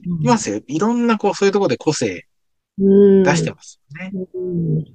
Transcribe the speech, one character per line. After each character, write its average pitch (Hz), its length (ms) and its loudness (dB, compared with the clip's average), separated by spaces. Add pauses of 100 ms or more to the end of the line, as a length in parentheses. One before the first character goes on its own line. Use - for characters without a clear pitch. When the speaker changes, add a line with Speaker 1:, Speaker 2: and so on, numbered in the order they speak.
Speaker 1:
う 175 140 -6
ん。 - 20 -6
Speaker 2:
い 147 40 -2
ま 240 120 4
す - 120 -8
よ。 104 180 -6
い 151 120 -4
ろ 214 120 0
ん 240 160 -2
な 226 100 0
こ 208 120 -2
う、 175 60 -4
そ 196 100 0
う - 20 4
い 196 40 0
う - 20 0
と 208 60 0
こ 185 100 0
で 120 80 -2
個 151 160 -2
性 95 320 -6 (520)
Speaker 1:
う 196 440 6
ん。 - 20 4
Speaker 2:
出 185 140 2
し - 80 -2
て - 60 -4
ま - 100 -16
す - 180 -20 (180)
よ 180 60 -14
ね。 190 80 -14 (220)
Speaker 1:
う 180 80 -10
ん。 170 540 -4